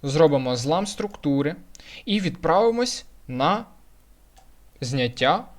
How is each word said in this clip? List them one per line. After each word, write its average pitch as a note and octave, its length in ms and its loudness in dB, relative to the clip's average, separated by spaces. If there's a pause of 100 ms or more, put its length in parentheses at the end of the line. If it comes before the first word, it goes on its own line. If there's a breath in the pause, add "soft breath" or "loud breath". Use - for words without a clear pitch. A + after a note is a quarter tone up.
зробимо C#3 540 2
злам D#3 300 0
структури D3+ 680 -2 (480 loud breath)
і G#3 160 0
відправимось A3+ 840 0 (220)
на D#3 360 0 (1160)
зняття B2+ 640 0 (140)